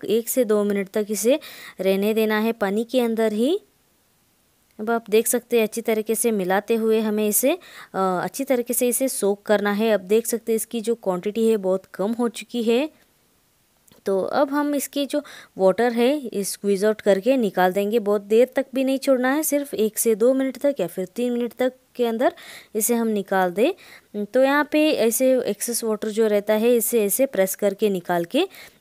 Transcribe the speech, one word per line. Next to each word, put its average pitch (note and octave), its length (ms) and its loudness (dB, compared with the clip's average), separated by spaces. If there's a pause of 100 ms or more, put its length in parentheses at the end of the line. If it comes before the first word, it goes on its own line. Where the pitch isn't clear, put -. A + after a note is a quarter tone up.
एक A3+ 240 0
से B3+ 160 0
दो G#3 200 2
मिनट G3+ 240 -2
तक G#3+ 220 -2
इसे A3 300 2 (400)
रहने G3 340 2
देना G#3+ 240 2
है A3+ 140 0
पानी G#3+ 320 -2
के B3 160 0
अंदर A3+ 320 0
ही। C4 280 0 (1200)
अब G#3+ 100 -6
आप A#3 200 -2
देख A3 160 4
सकते A#3+ 300 -2
हैं A3 80 4
अच्छी G#3+ 160 -4
तरीके A3 340 -2
से A#3 160 0
मिलाते G3+ 440 0
हुए A3 260 2
हमें G#3+ 280 0
इसे, B3 220 2 (440)
अ, F#3 280 0
अच्छी C4+ 220 -6
तरीके B3 300 -2
से B3 140 0
इसे B3+ 200 0
सोक G3+ 340 -2
करना G#3 300 0
है। A3 180 0
अब G3+ 100 2
देख G#3 260 0
सकते A3+ 260 -4
हैं A3+ 40 0
इसकी A#3 240 -6
जो A3+ 140 -2
क्वांटिटी G#3 540 -2
है A3+ 80 4
बहुत F#3+ 280 -2
कम G#3 280 -6
हो A#3 160 -2
चुकी A#3 340 -8
है। A#3+ 280 0 (1160)
तो G3 140 0
अब C#4 300 0
हम D4 240 0
इसकी C#4+ 320 -4
जो D4 160 -4 (360)
वाटर F#3+ 340 2
है, A#3+ 260 2
ये G3+ 260 -6
स्क्वीज G3+ 400 -2
आउट G#3+ 160 0
करके G3+ 360 2
निकाल F#3 360 2
देंगे। G3+ 260 -2
बहुत G#3 220 0
देर A3 360 4
तक C4+ 180 -2
भी C4 100 0
नहीं C4+ 140 0
छोड़ना C4 340 2
है, D4+ 100 0
सिर्फ C#4+ 320 -2
एक G#3+ 240 -2
से A3+ 160 2
दो A#3+ 200 4
मिनट C4 240 -2
तक C#4+ 220 0
या F3 60 0
फिर F#3 200 -6
तीन B3 260 -4
मिनट A#3+ 200 -4
तक B3+ 200 -2 (220)
के A#3+ 120 -2
अंदर A#3 280 0 (400)
इसे A3 200 0
हम A#3 140 0
निकाल F#3+ 420 0
दें। A3+ 220 2 (520)
तो B3+ 180 2
यहाँ C#4+ 300 2
पे D4+ 180 4
ऐसे B3+ 520 2
एक्सेस A3+ 420 -6
वाटर A3 240 -4
जो A3 180 0
रहता G#3 280 2
है, A#3 220 2
इसे A3 280 0
ऐसे G3 220 0
प्रेस F#3+ 280 -2
करके G3+ 360 0
निकाल F3 340 -2
के D#4+ 240 -2 (320)